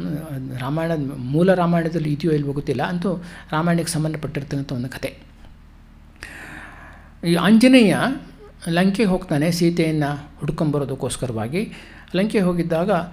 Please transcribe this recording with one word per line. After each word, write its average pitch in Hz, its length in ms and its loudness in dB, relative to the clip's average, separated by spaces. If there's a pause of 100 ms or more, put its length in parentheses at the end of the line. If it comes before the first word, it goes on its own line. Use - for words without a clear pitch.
(580)
ರಾಮಾಯಣದ, 151 580 -4
ಮೂಲ 151 380 2
ರಾಮಾಯಣದಲ್ಲಿ 165 580 2
ಇದೆಯೋ 156 200 0
ಇಲ್ವೋ 143 200 0
ಗೊತ್ತಿಲ್ಲ, 139 300 -4
ಅಂತೂ 180 420 -4 (280)
ರಾಮಾಯಣಕ್ಕೆ 165 400 0
ಸಂಬಂಧಪಟ್ಟಿರ್ತಕ್ಕಂಥ 151 800 -4
ಒಂದು 127 160 -4
ಕಥೆ. - 300 -10 (2000)
ಈ 170 80 4
ಆಂಜನೇಯ 220 600 8 (720)
ಲಂಕೆಗೆ 190 400 2
ಹೋಗ್ತಾನೆ 170 440 0
ಸೀತೆಯನ್ನು 160 840 0
ಹುಡ್ಕೊಂಬರೋದಕ್ಕೋಸ್ಕರವಾಗಿ. 135 1300 -4 (440)
ಲಂಕೆಗೆ 202 280 2
ಹೋಗಿದ್ದಾಗ 170 460 0 (220)